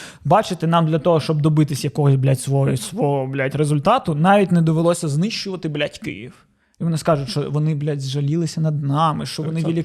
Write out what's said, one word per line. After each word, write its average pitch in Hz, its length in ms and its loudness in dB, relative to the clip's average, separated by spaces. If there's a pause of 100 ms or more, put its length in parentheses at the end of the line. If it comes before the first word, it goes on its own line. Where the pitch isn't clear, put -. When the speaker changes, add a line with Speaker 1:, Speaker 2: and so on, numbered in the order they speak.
(260)
Speaker 1:
бачите, 175 420 2
нам 165 200 4
для 156 120 0
того, 165 200 2
щоб 151 220 0
добитись 151 420 2
якогось, 143 320 2
блядь, 131 240 2
свого, 139 380 0
свого, 143 500 -2
блядь, 135 280 -2
результату, 151 600 0
навіть 190 360 4
не 170 100 4
довелося 165 460 2
знищувати, 180 600 -4
блядь, 147 280 -4
Київ. 117 360 -12 (480)
І - 20 -2
вони 165 140 0
скажуть, 143 320 0
що 147 220 -4
вони, 151 240 0
блядь, 143 260 -4
зжалілися 147 600 -2
над 151 220 -2
нами, 151 420 0
що 151 180 -8
вони 160 160 -4
Speaker 2:
Сто 165 100 -2
відсотків. 165 160 -2